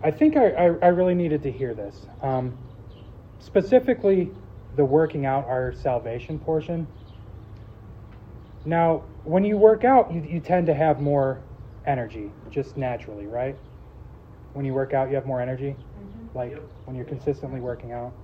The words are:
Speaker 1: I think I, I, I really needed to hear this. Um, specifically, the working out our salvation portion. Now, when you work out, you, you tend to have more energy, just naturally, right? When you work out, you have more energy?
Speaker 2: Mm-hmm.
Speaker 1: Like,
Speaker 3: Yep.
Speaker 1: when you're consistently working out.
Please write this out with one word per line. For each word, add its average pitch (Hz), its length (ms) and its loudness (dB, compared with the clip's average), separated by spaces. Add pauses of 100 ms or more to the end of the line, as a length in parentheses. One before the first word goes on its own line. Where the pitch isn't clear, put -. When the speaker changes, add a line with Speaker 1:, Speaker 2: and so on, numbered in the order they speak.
Speaker 1:
I 156 80 2
think 302 280 4
I, 220 140 6
I, 175 120 2
I 170 220 6
really 180 280 4
needed 156 280 0
to 135 100 -2
hear 117 220 -4
this. 101 320 -12 (160)
Um, 127 340 -2 (840)
specifically, 202 920 4 (460)
the 143 100 4
working 147 400 2
out 135 200 0
our 127 280 -2
salvation 117 640 -4
portion. 160 480 -2 (1800)
Now, 165 380 2 (220)
when 180 200 4
you 208 140 2
work 220 260 8
out, 254 260 8
you, 165 120 -4
you 160 180 -4
tend 175 280 2
to 156 60 4
have 151 240 2
more 139 440 0 (440)
energy, 113 460 -4 (180)
just - 280 -6
naturally, 113 480 -8
right? 123 280 -4 (1000)
When 139 100 -6
you 131 80 -4
work 135 220 -2
out, 135 160 0
you 139 40 0
have 131 120 -4
more 127 160 -2
energy? 131 340 -6
Speaker 2:
Mm-hmm. - 640 -16
Speaker 1:
Like, 123 140 -8
Speaker 3:
Yep. 147 100 -16 (240)
Speaker 1:
when 131 100 -10
you're 123 80 -8
consistently 135 560 -6
working 120 320 -8
out. 120 200 -8 (120)